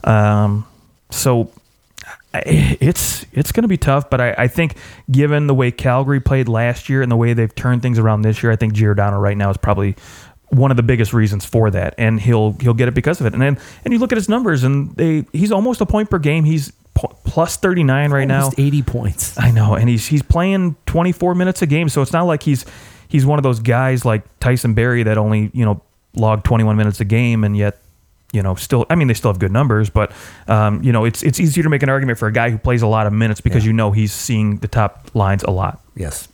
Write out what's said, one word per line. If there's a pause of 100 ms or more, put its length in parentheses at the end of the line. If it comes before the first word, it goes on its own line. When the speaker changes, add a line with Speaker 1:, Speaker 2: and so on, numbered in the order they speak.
Speaker 1:
Um, (440)
so (840)
I, (380)
it's,
it's
gonna
be
tough,
but
I,
I
think (340)
given
the
way
Calgary
played
last
year
and
the
way
they've
turned
things
around
this
year,
I
think
Giordano
right
now
is
probably (520)
one
of
the
biggest
reasons
for
that,
and
he'll,
he'll
get
it
because
of
it.
And
then, (280)
and
you
look
at
his
numbers,
and
they,
he's
almost
a
point
per
game.
He's (220)
po-,
plus
thirty-nine
right
now.
Speaker 2:
Almost
eighty
points.
Speaker 1:
I
know,
and
he's,
he's
playing
twenty-four
minutes
a
game,
so
it's
not
like
he's, (420)
he's
one
of
those
guys
like (160)
Tyson
Barrie
that
only,
you
know, (360)
logged
twenty-one
minutes
a
game,
and
yet, (560)
you
know,
still,
I
mean,
they
still
have
good
numbers,
but, (360)
um,
you
know,
it's,
it's
easier
to
make
an
argument
for
a
guy
who
plays
a
lot
of
minutes
because
Speaker 2:
Yeah.
Speaker 1:
you
know
he's
seeing
the
top
lines
a
lot. (160)
Speaker 2:
Yes.